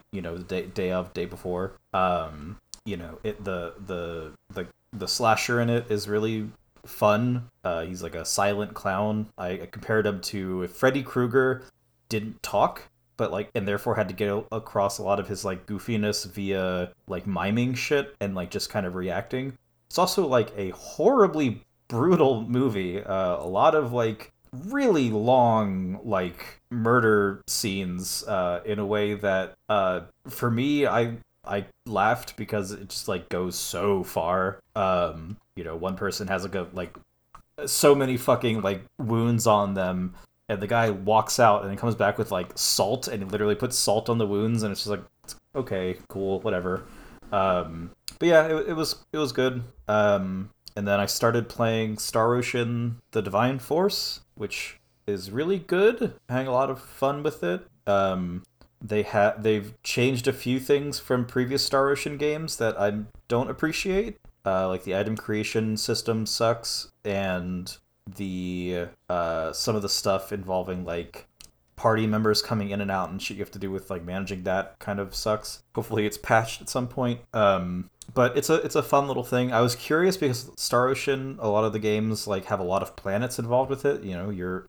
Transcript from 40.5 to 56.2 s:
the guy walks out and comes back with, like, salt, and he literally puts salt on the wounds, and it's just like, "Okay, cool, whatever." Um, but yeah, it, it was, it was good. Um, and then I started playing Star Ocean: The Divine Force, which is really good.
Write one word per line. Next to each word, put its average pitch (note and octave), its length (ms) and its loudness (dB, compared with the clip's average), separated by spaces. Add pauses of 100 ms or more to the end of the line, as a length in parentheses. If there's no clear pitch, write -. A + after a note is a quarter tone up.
the G#2 60 -2
guy A#2 240 4
walks G#2 480 2
out G#2 260 8
and G2 140 -4
comes A#2 160 0
back G2+ 240 2
with, A2 140 -2
like, F2+ 240 -2
salt, A2 520 0
and G#2+ 140 -4
he F#2+ 60 -8
literally G#2 260 2
puts A#2 220 -2
salt G#2+ 320 2
on A#2 100 2
the A2 80 2
wounds, G#2+ 380 0
and G2+ 80 -2
it's - 80 -6
just G#2 100 -6
like, G2 120 -4 (520)
"Okay, F#2+ 420 -4 (120)
cool, G2 320 -2
whatever." F#2 440 -2 (460)
Um, F2 600 0 (280)
but E3 80 0
yeah, D#3+ 220 8
it, D#3+ 220 -2
it - 40 -4
was, D#3 220 -2 (160)
it D#3 60 -4
was D3 140 0
good. B2+ 300 0 (240)
Um, G2+ 640 2 (260)
and G2+ 120 -2
then G2+ 100 4
I G2+ 80 2
started A#2 420 2
playing A2+ 500 -2
Star A#2 360 2
Ocean: A#2+ 640 -2 (120)
The A2 100 0
Divine A#2 380 0
Force, - 600 0 (140)
which - 440 -8 (280)
is F#2+ 240 -4
really D#3+ 280 0
good. G#3 560 2 (140)